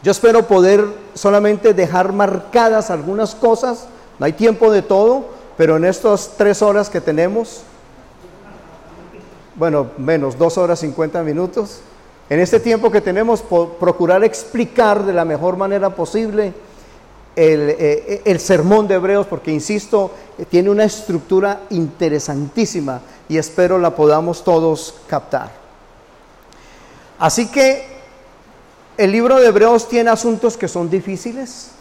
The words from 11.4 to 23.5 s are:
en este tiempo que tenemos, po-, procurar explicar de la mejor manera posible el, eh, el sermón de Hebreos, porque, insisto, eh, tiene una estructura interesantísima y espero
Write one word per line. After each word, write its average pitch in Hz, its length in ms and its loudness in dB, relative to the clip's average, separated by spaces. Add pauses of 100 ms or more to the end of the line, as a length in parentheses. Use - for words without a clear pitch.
en 147 100 0
este 180 200 2
tiempo 226 300 0
que 208 120 2
tenemos, 214 400 -2
po-, 170 320 0
procurar 180 500 0
explicar 214 800 0
de 196 80 -2
la 170 140 0
mejor 165 320 -2
manera 196 320 -2
posible 202 640 -4 (840)
el, 156 420 2
eh, 165 460 -2
el 185 160 0
sermón 190 480 2
de 196 60 2
Hebreos, 190 320 0
porque, 160 260 -6
insisto, 196 600 -2 (260)
eh, 180 80 -12
tiene 180 240 2
una 208 140 4
estructura 196 840 -2
interesantísima 147 1300 -4 (260)
y 156 80 -2
espero 180 420 0